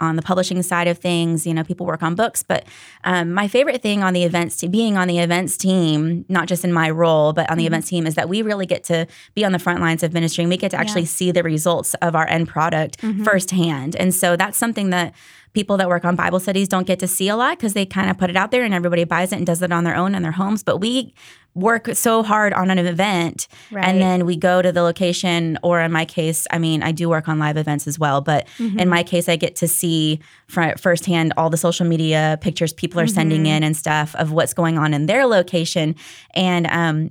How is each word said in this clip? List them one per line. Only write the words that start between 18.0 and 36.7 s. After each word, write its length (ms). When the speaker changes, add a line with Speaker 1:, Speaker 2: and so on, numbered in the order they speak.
Speaker 1:
put 140
it 80
out 140
there 140
and 100
everybody 300
buys 280
it 40
and 100
does 160
it 100
on 120
their 120
own 180
in 80
their 100
homes. 300
But 160
we 360
work 400
so 280
hard 300
on 160
an 100
event 680
Speaker 2:
Right. 160
Speaker 1:
and 160
then 240
we 100
go 240
to 100
the 120
location, 800
or 180
in 100
my 140
case, 460
I 80
mean, 240
I 100
do 160
work 180
on 120
live 180
events 300
as 120
well, 220
but 260
Speaker 2:
Mm-hmm. 220
Speaker 1:
in 100
my 120
case, 280
I 60
get 200
to 100
see 540
fr-, 300
firsthand 600
all 100
the 80
social 300
media 560
pictures 320
people 260
are 60
sending 380
Speaker 2:
Mm-hmm. 120
Speaker 1:
in 60
and 120
stuff 420
of 160
what's 200
going 240
on 160
in 140
their 180
location. 720
And, 320
um, 440